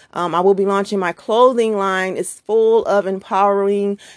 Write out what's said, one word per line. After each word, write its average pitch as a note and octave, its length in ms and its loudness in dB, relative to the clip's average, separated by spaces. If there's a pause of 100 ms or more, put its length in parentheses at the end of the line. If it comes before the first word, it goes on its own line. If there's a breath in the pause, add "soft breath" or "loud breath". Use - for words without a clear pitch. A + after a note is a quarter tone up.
(140 soft breath)
Um, E3+ 200 -4
I E3+ 60 0
will G3 160 4
be F#3+ 100 0
launching G3 320 -2
my F#3 140 -2
clothing A#3 680 0
line. F#3 400 -2
It's - 220 -8
full A3 460 2
of G3 200 2
empowering G3+ 960 0 (180 loud breath)